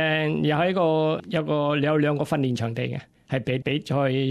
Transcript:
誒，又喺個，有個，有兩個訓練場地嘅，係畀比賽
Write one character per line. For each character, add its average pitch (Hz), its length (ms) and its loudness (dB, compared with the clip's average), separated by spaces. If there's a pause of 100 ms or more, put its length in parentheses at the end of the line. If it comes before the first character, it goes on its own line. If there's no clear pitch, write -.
(260)
誒， 156 140 0
又 147 160 2
喺 180 180 2
個， 160 540 2
有 165 160 0
個， 147 340 0
有 151 200 2
兩 147 200 2
個 151 60 -2
訓 147 160 0
練 127 160 0
場 113 180 -4
地 123 80 -4
嘅， 123 160 -6 (320)
係 131 100 0
畀 127 220 -2
比 139 240 -4
賽 - 80 -4 (360)